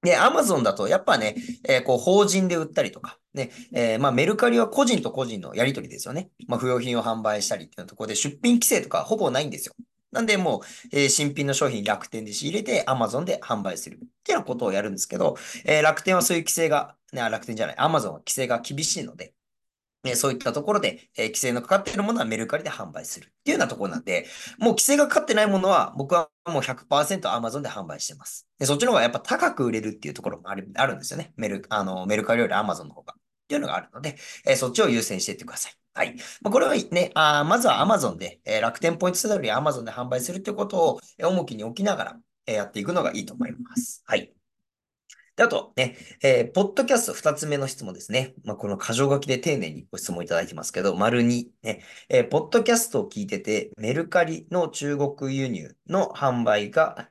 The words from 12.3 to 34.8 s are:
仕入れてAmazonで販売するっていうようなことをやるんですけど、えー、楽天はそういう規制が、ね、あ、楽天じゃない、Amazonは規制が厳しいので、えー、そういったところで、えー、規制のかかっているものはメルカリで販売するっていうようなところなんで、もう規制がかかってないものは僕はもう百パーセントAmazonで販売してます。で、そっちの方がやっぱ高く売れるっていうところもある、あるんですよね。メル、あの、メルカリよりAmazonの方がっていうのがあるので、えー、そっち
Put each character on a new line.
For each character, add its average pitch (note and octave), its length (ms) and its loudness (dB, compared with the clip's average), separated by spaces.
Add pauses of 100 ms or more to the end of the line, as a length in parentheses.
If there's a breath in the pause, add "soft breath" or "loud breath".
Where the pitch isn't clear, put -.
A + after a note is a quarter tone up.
仕 - 180 -6
入 F#3+ 80 -4
れ A3 60 -4
て G#3 240 0
Amazon A#2+ 360 0
で F3+ 200 -2
販 G#2+ 200 -4
売 F#2 160 -6
す - 100 -12
る - 60 -18
っ - 20 -20
て - 60 -18
い - 20 -18
う - 280 -8
よ E4+ 40 2
う - 40 0
な - 20 -10
こ B2+ 120 -6
と A#2+ 100 -4
を G2 60 0
や G2 120 0
る G#2+ 80 -4
ん - 20 -6
で F#3 60 -8
す - 80 -4
け - 100 -8
ど、 - 180 2 (300 loud breath)
え D3+ 140 4
ー、 - 20 4
楽 D3+ 200 4
天 F#3 140 2
は F3 60 4
そ F3+ 140 2
う - 20 2
い E3 40 0
う - 20 -6
規 - 80 -4
制 E3 180 2
が、 D3 260 0 (160)
ね、 B2+ 120 -4
あ、 A2+ 60 0
楽 A2 180 -6
天 A#2 80 -6
じ G#2+ 80 -2
ゃ - 20 0
な D2+ 80 -6
い、 - 40 -10
Amazon C#3+ 320 2
は D2+ 100 -12
規 - 140 -6
制 C3 120 -2
が A#2+ 140 0
厳 C#3 240 -8
し D#3+ 180 -2
い - 20 -8
の - 120 -14
で、 - 180 -16 (720)
え B2+ 80 -2
ー、 - 20 0
そ C3+ 140 2
う - 20 -2
い B2 40 -2
っ - 20 -10
た A#2+ 160 -2
と D3 100 -2
こ G#3 80 -2
ろ G3+ 80 2
で、 - 380 -4
え A2+ 60 0
ー、 - 20 0
規 A2+ 140 -4
制 B2+ 120 0
の A#2+ 100 -2
か A#2+ 60 -14
か F#3+ 80 4
っ G3 80 4
て - 80 -6
い G3 60 -4
る G3+ 60 0
も A3 100 -2
の A#3 60 -2
は D3 60 0
メ A2 120 -4
ル A2+ 100 -4
カ D3 100 -4
リ E3 60 -4
で D3+ 60 -6
販 G2+ 240 -12
売 - 100 -12
す - 160 -12
る - 60 -20
っ - 20 -20 (160)
て C#4+ 80 0
い D#4+ 40 4
う - 20 0
よ - 0 -
う - 20 0
な C3 80 2
と A#2 80 -8
こ - 80 -6
ろ F#2+ 80 -4
な - 60 -6
ん - 80 -10
で、 F2 220 -2 (300 loud breath)
も A3 100 4
う - 20 8
規 - 140 2
制 C#4 120 6
が C#4+ 140 6
か - 60 2
か - 80 6
っ - 20 -8
て A#3+ 80 0
な G#3+ 80 4
い G#3+ 60 4
も G3 120 4
の F#3 80 2
は F3+ 300 4
僕 C#3 180 0
は E3 140 2 (160)
も E3 140 -2
う - 20 -4
百 - 260 -6
パ C#3+ 140 4
ー D3+ 40 2
セ F#3+ 100 -2
ン F#3 40 -4
ト - 80 -4
Amazon A#2 320 -2
で C#3 80 -8
販 G2+ 180 -10
売 D#2+ 140 -12
し - 80 -6
て - 80 -12
ま - 100 -20
す。 - 220 -16 (120)
で、 C3+ 60 -2
そ C#3 100 4
っ - 20 -2
ち F#3 80 2
の B3 80 4
方 - 20 6
が A#2+ 60 6
や A#2 80 4
っ - 20 -6
ぱ C#3+ 80 -4
高 - 320 0
く C3+ 140 -2
売 A#2 80 0
れ A2 80 -2
る A2 80 -4
っ - 60 -8
て - 120 -12
い - 40 -8
う - 20 -10
と - 80 -14
こ - 80 -4
ろ - 100 -10
も - 100 -18
あ G2 60 -6
る、 G2 200 -12
あ C3 100 2
る C3 100 -2
ん - 40 -14
で - 40 -18
す - 80 -8
よ - 80 -8
ね。 - 160 -12
メ G#2+ 140 -4
ル、 G2 180 -6
あ G#2 160 -2
の、 F#2 220 -6
メ G#2 100 0
ル G#2+ 80 0
カ A#2 120 2
リ A#2 40 2
よ A#2 80 2
り - 60 -2
Amazon G2 320 -2
の D2 80 -18
方 - 80 -20
が - 120 -18
っ - 40 -20 (320)
て - 60 -2
い - 20 2
う - 40 0
の - 60 -6
が - 80 -4
あ - 60 -2
る - 120 -20
の - 60 -16
で、 C#3 160 -8 (320 loud breath)
え C3+ 60 6
ー、 - 20 6
そ B2+ 140 0
っ - 20 -8
ち B2 120 2